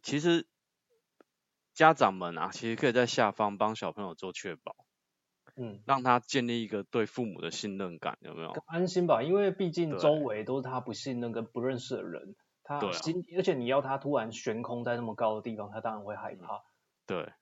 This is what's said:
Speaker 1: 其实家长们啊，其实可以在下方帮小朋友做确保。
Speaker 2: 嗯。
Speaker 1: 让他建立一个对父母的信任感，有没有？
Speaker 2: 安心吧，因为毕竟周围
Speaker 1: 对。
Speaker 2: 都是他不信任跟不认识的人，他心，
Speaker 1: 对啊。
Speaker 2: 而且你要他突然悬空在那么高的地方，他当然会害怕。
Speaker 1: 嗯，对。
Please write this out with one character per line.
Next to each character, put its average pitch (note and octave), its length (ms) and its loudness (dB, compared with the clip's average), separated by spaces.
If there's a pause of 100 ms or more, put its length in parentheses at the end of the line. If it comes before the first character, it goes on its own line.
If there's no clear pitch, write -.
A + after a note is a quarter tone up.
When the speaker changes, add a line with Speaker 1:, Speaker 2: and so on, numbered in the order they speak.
Speaker 1:
其 C#3+ 180 -2
实 E3+ 280 4 (1300)
家 D#3+ 180 10
长 G#2 220 6
们 F2 200 -4
啊， E2 160 -2
其 - 160 -6
实 A2+ 80 0
可 C3+ 120 2
以 A#2+ 40 6
在 B2 140 6
下 A#2 260 4
方 G2+ 280 -2
帮 G#2+ 160 2
小 F2+ 160 -4
朋 G#2 120 -8
友 F2 120 -8
做 F#2+ 180 -10
确 F2 220 -8
保。 - 200 -14 (800)
Speaker 2:
嗯。 G#2+ 300 -10
Speaker 1:
让 C3+ 160 4
他 B2 180 6
建 B2 280 0
立 A#2 160 0
一 G#2+ 40 -6
个 G#2 140 -2
对 A2 240 0
父 A#2+ 200 -4
母 F2 140 -8
的 E2 120 -4
信 G2 260 -6
任 F2 220 -6
感， - 220 -4
有 D#2 120 -12
没 D#2+ 80 -10
有？ E2 80 -6 (160)
Speaker 2:
安 E3+ 220 -2
心 F3 180 0
吧， B2+ 160 4
因 E3 140 2
为 G3+ 160 4
毕 F#3 180 -2
竟 D#3+ 300 0
周 D3+ 140 6
围 C3+ 240 0
Speaker 1:
对。 G#2+ 80 -4
Speaker 2:
都 C3 100 -2
是 C3+ 80 -4
他 B2+ 160 -4
不 B2 140 -8
信 B2 280 -6
任 A#2 100 -4
跟 A2+ 140 -4
不 A#2+ 160 -8
认 B2+ 160 0
识 A#2+ 200 -6
的 F#2+ 60 -6
人， F2+ 320 -10 (280)
他 C#3+ 160 -6 (140)
心， E3 280 -2
Speaker 1:
对 E3+ 140 -12
啊。 - 20 2
Speaker 2:
而 F#3 60 0
且 F#3 100 4
你 B2 140 -2
要 C3+ 160 4
他 C3+ 160 -2
突 C#3+ 180 0
然 A2+ 140 0
悬 A2+ 320 -4
空 A#2+ 200 -6
在 A#2+ 120 0
那 A#2+ 80 -4
么 A2 100 -4
高 A2 220 2
的 G#2+ 80 -8
地 A2+ 120 -6
方， G#2 140 -8
他 G#2+ 120 -8
当 A2+ 120 -4
然 G#2 100 -10
会 G#2 120 -8
害 - 180 -10
怕。 F#2+ 220 -10
Speaker 1:
嗯， - 80 -14 (420)
对。 E2+ 260 -4 (100)